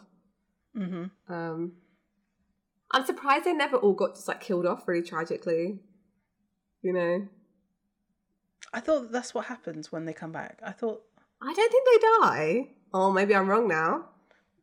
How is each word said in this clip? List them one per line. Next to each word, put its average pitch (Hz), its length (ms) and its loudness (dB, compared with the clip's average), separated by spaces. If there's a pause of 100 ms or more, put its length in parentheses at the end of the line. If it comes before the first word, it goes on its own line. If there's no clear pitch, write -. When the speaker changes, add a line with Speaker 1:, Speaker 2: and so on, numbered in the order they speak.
(760)
Speaker 1:
Mm-hmm. 180 560 -8
Speaker 2:
Um, 170 440 -8 (1120)
I'm 262 160 0
surprised 285 400 -2
they 349 80 2
never 294 240 0
all 202 160 4
got 190 200 -2
just, - 140 -18
like, - 140 -4
killed 175 240 -2
off 190 200 -4
really 170 160 0
tragically, 170 800 -4 (1000)
you 180 100 -2
know? 180 340 0 (1500)
Speaker 1:
I 233 60 -6
thought 254 300 0
that's 240 220 -6
what 214 140 -6
happens 165 440 -12
when 165 140 -8
they 160 80 -8
come 160 200 -12
back. - 300 -12
I 196 100 -12
thought 220 300 -8 (380)
Speaker 2:
I 285 140 -8
don't 453 180 2
think 508 140 6
they 480 120 8 (220)
die. 165 480 2 (240)
Oh, 190 180 4
maybe 202 240 4
I'm 190 140 4
wrong 220 200 2
now. 165 420 0 (520)